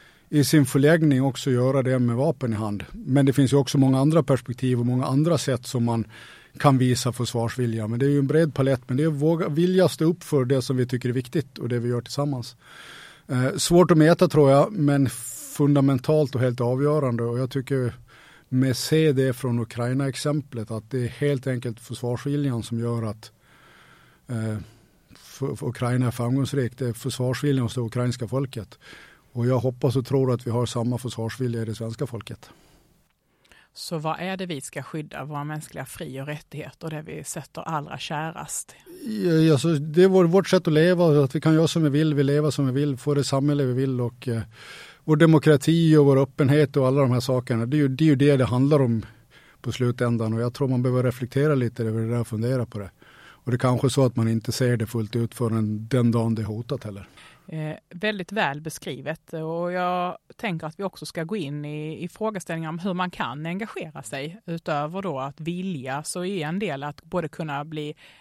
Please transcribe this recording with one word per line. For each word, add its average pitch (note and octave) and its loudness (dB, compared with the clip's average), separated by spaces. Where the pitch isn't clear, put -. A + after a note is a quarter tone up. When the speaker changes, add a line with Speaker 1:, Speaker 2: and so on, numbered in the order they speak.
Speaker 1:
i D3 4
sin C#3+ 6
förläggning D3 4
också C3+ -2
göra B2+ 2
det C3 0
med A#2+ 0
vapen C3+ -2
i G#2+ -2
hand. G#2 -4
Men C#3+ 2
det C3+ 6
finns C3+ 4
ju C#3+ 4
också C#3 2
många C3 6
andra D#3 4
perspektiv B2+ 0
och A#2+ 0
många B2+ 0
andra D3 2
sätt B2 -2
som A#2+ -2
man A#2 0
kan C#3 6
visa B2 0
försvarsvilja. A#2 -4
Men A#2 -4
det C3+ 2
är C#3+ 2
ju C#3+ 2
en C#3 2
bred D3+ 2
palett, C3+ 2
men B2+ -2
det C#3+ 0
är D#3+ 2
våga, D#3+ 0
vilja F3+ 4
stå - -2
upp E3+ 0
för C3+ 2
det C3 2
som C3 -2
vi B2+ 2
tycker B2 -2
är B2 0
viktigt C3 -4
och A#2+ -6
det A#2+ -2
vi A#2 -4
gör A#2+ -2
tillsammans. C#3 -6
Eh, B2+ 0
svårt E3+ 4
att E3 6
mäta, E3 6
tror C#3+ 6
jag, C#3+ 6
men C#3+ 2
fundamentalt C#3+ 2
och A#2 -2
helt B2 0
avgörande. C3 0
Och A#2+ -4
jag C3 -4
tycker C3 -2
med C3 2
se D#3 2
det C3 2
från A#2+ -2
Ukraina-exemplet C3 -4
att A2 -8
det B2 -2
är A2+ -4
helt C#3+ -2
enkelt B2 -6
försvarsviljan B2 -4
som A#2 -6
gör A#2 -4
att, G#2+ -8
eh, A2 -4
för, - -8
för - -10
Ukraina B2 -2
är A#2 0
framgångsrikt. B2+ -2
Det B2+ -4
är A#2 -2
försvarsviljan C3 -2
hos A#2 -4
det B2+ -4
ukrainska A#2+ -4
folket. B2+ -6
Och A#2+ -2
jag B2+ 2
hoppas B2+ 0
och B2+ 0
tror C3 2
att A#2+ -4
vi A#2+ -4
har A#2+ 0
samma A#2+ -4
försvarsvilja A#2 -6
i - -6
det A2 -6
svenska A2+ -8
folket. - -14
Speaker 2:
Så - -8
vad D#3 -4
är F#3+ -6
det F#3 -8
vi D#3+ -8
ska - -12
skydda? D3+ -10
Våra D3 -8
mänskliga D3+ -10
fri- C3+ -12
och C3+ -10
rättigheter D3 -12
och D#3+ -8
det D#3 -10
vi D#3 -14
sätter - -12
allra C#3+ -8
kärast? - -10
Speaker 1:
Ja, G#3 0
ja, D#3+ 6
så D3 0
det D#3 2
är F#3+ 8
vår, F#3 6
vårt F3 4
sätt F#3 2
att E3 2
leva, D#3+ 6
att C3 -2
vi D#3 -4
kan D#3+ 4
göra D#3+ 4
som E3+ 0
vi D3+ 4
vill, D3+ 2
vi C#3+ 2
lever D3 2
som C#3 0
vi B2+ 0
vill, C#3+ 0
få D3 -2
det C#3 2
samhälle C#3+ 0
vi B2+ 0
vill C3 -2
och, A#2+ -6
eh, A2+ -2
vår D#3 4
demokrati D#3+ 6
och C#3+ 8
vår C3+ 6
öppenhet C#3+ 2
och C3+ 2
alla C3+ 2
de C3+ 4
här B2 2
sakerna. A#2+ -2
Det C3+ -2
är - 2
ju, C#3+ 4
det C3 0
är - 6
ju D3 6
det C#3+ 6
det B2+ 4
handlar C3+ 4
om A#2 0
på A#2 -6
slutändan, A#2+ 0
och A2+ -2
jag A#2+ -4
tror C#3 -2
man B2+ 0
behöver B2+ 0
reflektera C#3 0
lite A#2 -2
över A2 -2
det A2+ -2
där A#2+ -2
och A2 -6
fundera A#2 -2
på - -12
det. G2 -12
Och - -12
det B2 2
är - -4
kanske B2+ 2
så C3+ 4
att A#2+ 0
man A2+ 2
inte A2+ -2
ser B2 0
det A2 -4
fullt A2 -4
ut A#2 -2
förrän A2 -2
den A#2+ 4
dagen A2+ 0
det A2 -4
är G#2 -6
hotat A#2 -8
heller. G2 -14
Speaker 2:
Eh, D#3 -8
väldigt G3 -6
väl D3+ -2
beskrivet, D3+ -10
och E3 -6
jag F3+ -4
tänker E3 -6
att D#3+ -12
vi G3+ -4
också F#3 -10
ska E3 -8
gå F3+ -6
in D3 -8
i, D3+ -10
i F3+ -8
frågeställningar F3 -6
om E3 -6
hur F3+ -4
man F3+ -2
kan C#3+ -6
engagera E3+ -8
sig. D3+ -10
Utöver E3 -6
då D3+ -6
att C#3 -10
vilja D#3 -6
så F3+ -8
är F3+ -4
en E3+ -6
del D3+ -6
att D3 -10
både E3 -6
kunna D3 -8
bli D3+ -10